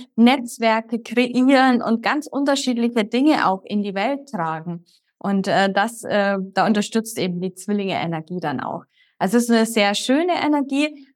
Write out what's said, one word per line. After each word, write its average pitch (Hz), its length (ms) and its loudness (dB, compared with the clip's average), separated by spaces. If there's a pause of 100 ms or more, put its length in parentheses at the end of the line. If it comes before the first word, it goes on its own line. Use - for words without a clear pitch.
(160)
Netzwerke 226 840 2
kreieren 247 800 2
und 226 220 -2
ganz 277 240 -2
unterschiedliche 254 800 0
Dinge 269 420 2
auch 190 160 -2
in 208 180 -2
die 196 120 -6
Welt 277 340 -4
tragen. 170 560 -6 (320)
Und, 196 320 -2
äh, 196 240 2
das, 202 320 -2
äh, 202 320 0 (160)
da 185 140 2
unterstützt 214 520 -2
eben 175 220 -4
die 185 140 -6
Zwillinge-Energie 175 840 -4
dann 151 220 -4
auch. - 220 -8 (360)
Also 196 200 2
es 240 60 2
ist 233 60 -4
eine 226 140 4
sehr 208 300 2
schöne 311 400 0 (100)
Energie. 294 720 -2